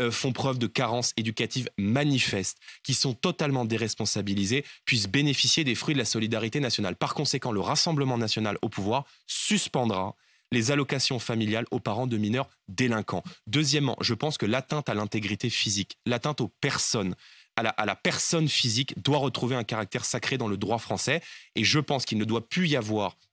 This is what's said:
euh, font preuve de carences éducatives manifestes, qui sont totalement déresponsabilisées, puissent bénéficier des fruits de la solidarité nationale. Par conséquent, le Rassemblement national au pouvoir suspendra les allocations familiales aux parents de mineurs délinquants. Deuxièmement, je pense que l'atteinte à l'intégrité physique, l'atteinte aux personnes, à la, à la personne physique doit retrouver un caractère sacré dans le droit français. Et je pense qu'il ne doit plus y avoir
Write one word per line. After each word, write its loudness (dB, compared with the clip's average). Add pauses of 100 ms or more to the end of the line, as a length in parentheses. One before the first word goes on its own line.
euh, 2
font -2
preuve 0
de 0
carences 0
éducatives -2
manifestes, 0 (240)
qui -4
sont 0
totalement 0
déresponsabilisées, 0 (180)
puissent 2
bénéficier 2
des 0
fruits -2
de 2
la 0
solidarité 0
nationale. -2
Par -2
conséquent, 0
le 0
Rassemblement 2
national 0
au -2
pouvoir -2 (200)
suspendra 2 (380)
les 4
allocations 0
familiales 0
aux -2
parents -2
de 0
mineurs 0 (180)
délinquants. 0 (240)
Deuxièmement, 2
je 2
pense -2
que -2
l'atteinte 0
à 0
l'intégrité -2
physique, -2
l'atteinte -2
aux -2 (100)
personnes, 0 (420)
à 0
la, 2
à 0
la 0
personne 2
physique 0
doit 4
retrouver 0
un -2
caractère -4
sacré 0
dans -2
le 0
droit 0
français. 0 (360)
Et 2
je 4
pense 0
qu'il -2
ne 2
doit -2
plus 0
y 4
avoir -2 (160)